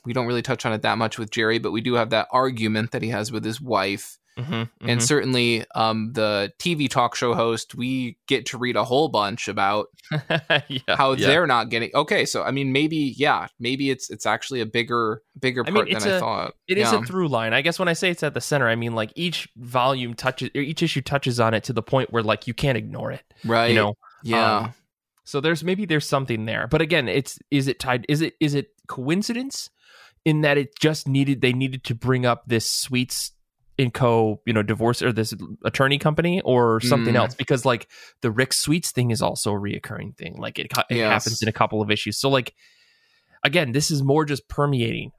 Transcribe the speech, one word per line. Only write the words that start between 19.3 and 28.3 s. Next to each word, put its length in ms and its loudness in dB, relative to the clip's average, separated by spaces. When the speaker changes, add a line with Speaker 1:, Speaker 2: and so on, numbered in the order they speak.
Speaker 2:
volume 560 0
touches, 400 -4
or 80 -2
each 220 -4
issue 180 0
touches 380 -2
on 160 4
it 80 0
to 100 -4
the 80 -2
point 320 0
where, 80 2
like, 240 0
you 80 -6
can't 240 0
ignore 340 -8
it. 120 -12
Speaker 1:
Right. 260 2
Speaker 2:
You 60 4
know? 180 4
Speaker 1:
Yeah. 360 2
Speaker 2:
Um, 160 -4
so 140 -4
there's, 220 0
maybe 240 -2
there's 180 2
something 400 -2
there. 220 -4
But 140 2
again, 260 0
it's, 320 -2
is 180 2
it 120 -2
tied, 280 -2
is 140 2
it, 180 -4